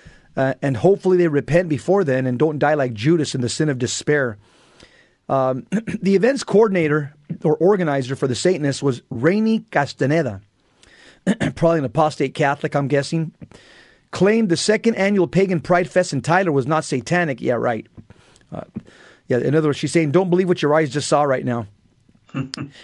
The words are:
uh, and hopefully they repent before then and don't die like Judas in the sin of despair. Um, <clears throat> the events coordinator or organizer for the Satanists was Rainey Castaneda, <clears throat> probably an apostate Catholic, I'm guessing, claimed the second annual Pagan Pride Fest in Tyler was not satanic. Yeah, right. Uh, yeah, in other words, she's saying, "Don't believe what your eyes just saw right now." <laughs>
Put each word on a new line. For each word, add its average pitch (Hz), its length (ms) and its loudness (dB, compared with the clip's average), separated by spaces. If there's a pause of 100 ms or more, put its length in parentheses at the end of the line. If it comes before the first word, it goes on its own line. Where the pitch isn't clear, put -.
(360)
uh, 135 260 0
and 139 160 -2
hopefully 185 400 2
they 175 100 2
repent 151 420 0
before 180 340 0
then 131 220 0
and 123 140 -2
don't 151 180 0
die 147 160 2
like 131 200 0
Judas 143 420 0
in 131 60 -2
the 120 80 -2
sin 156 200 -2
of 135 80 -2
despair. 123 600 -2 (880)
Um, 131 400 -2
<clears throat> - 40 -20 (300)
the 196 140 4
events 240 280 2
coordinator 165 720 2 (300)
or 151 140 2
organizer 151 580 0
for 143 120 -2
the 127 80 -2
Satanists 151 460 0
was 135 300 -2
Rainey 214 480 -2 (120)
Castaneda, 139 720 -2 (540)
<clears throat> - 600 -6
probably 165 240 2
an 139 60 -2
apostate 147 480 0
Catholic, 143 420 -2
I'm 143 120 0
guessing, 147 460 -2 (800)
claimed 214 380 2
the 165 80 2
second 220 380 0
annual 196 320 2
Pagan 180 320 0
Pride 175 300 0
Fest 180 240 0
in 135 80 -4
Tyler 175 300 2
was 139 140 0
not 156 200 0
satanic. 143 560 -2
Yeah, 123 140 0
right. 117 300 -2 (640)
Uh, - 100 -12 (680)
yeah, 127 120 0
in 135 140 0
other 156 160 2
words, 135 80 0
she's - 140 -4
saying, 160 200 2
"Don't 180 200 2
believe 180 160 2
what 175 160 0
your 147 100 2
eyes 160 160 2
just 139 180 -4
saw 147 140 2
right 135 240 0
now." 117 220 -4 (640)
<laughs> - 20 -14 (480)